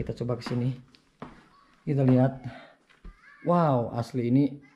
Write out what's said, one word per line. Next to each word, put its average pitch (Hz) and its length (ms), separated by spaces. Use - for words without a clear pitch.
kita 113 160
coba 120 240
ke - 80
sini. 123 240
Kita 139 160
lihat. 131 400
Wow, 147 480
asli 120 400
ini 139 240